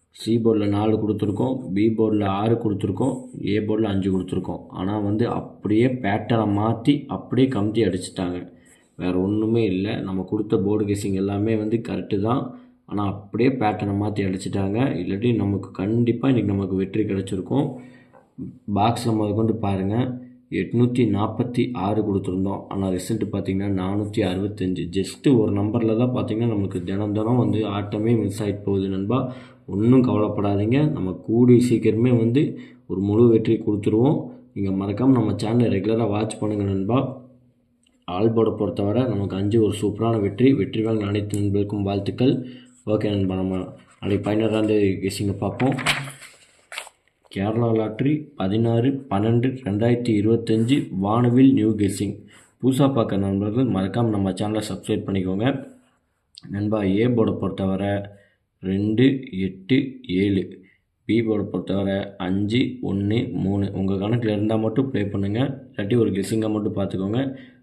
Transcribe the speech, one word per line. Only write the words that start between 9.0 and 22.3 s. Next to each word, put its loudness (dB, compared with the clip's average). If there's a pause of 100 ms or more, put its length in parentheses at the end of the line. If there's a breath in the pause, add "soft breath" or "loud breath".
ஒண்ணுமே 2
இல்ல. -2
நம்ம -4
கொடுத்த -2
போர்டு 0
கெஸ்ஸிங் -2
எல்லாமே 0
வந்து -2
கரெக்டு -4
தான். -2 (260 loud breath)
ஆனா, -4
அப்படியே 0
பேட்டர்னை -2 (100)
மாத்தி -2
அடிச்சிட்டாங்க. -2 (180)
இல்லாட்டி 0
நமக்கு -2
கண்டிப்பா 0
இன்னைக்கு 2
நமக்கு 0
வெற்றி 0
கிடைச்சிருக்கும். -2 (1000 loud breath)
பாக்ஸில் 2
முதற்கொண்டு 0
பாருங்க, -2 (280 loud breath)
எட்நூத்தி 2
நாற்பத்தி 0
ஆறு -2
கொடுத்துருந்தோம். -2